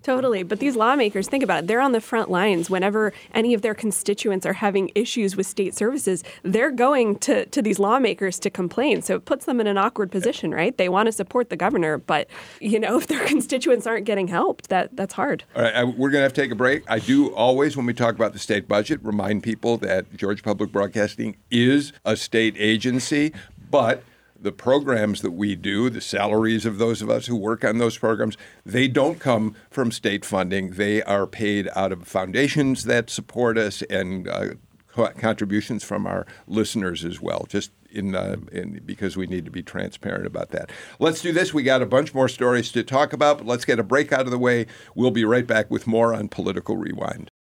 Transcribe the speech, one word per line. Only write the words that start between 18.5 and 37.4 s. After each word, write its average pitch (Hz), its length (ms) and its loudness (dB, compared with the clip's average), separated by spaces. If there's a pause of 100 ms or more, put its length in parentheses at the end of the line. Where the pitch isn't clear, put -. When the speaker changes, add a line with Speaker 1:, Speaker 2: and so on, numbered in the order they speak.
Speaker 2:
budget, 107 340 0
remind 104 400 -2
people 117 340 0
that 92 380 -2
Georgia 101 260 -4
Public 104 300 -2
Broadcasting 104 640 -2 (160)
is 131 400 4 (140)
a 107 100 2
state 110 420 0
agency, 123 760 0 (360)
but 117 320 2 (400)
the 98 120 -4
programs 120 680 2
that 98 100 -2
we 101 220 -2
do, 101 360 0
the 110 100 -6
salaries 107 680 0
of 104 120 -2
those 113 240 0
of 107 80 -6
us 117 160 -6
who 120 100 -4
work 110 300 -2
on 110 120 2
those 117 200 0
programs, 110 400 -2 (280)
they 123 220 2
don't 147 320 0
come 110 340 0 (160)
from 117 220 -2
state 101 320 -4
funding. 95 480 -2
They 104 320 0
are 98 240 0
paid 104 480 -2
out 98 160 0
of 87 160 -10
foundations 131 800 0
that 117 240 0
support 117 480 -2
us 107 320 -2
and, 92 400 -4
uh, - 160 -4 (480)
co-, 113 160 0
contributions 107 760 -4
from 101 240 -6
our 92 180 -6 (220)
listeners 95 560 -2
as 87 160 -8
well, - 300 -6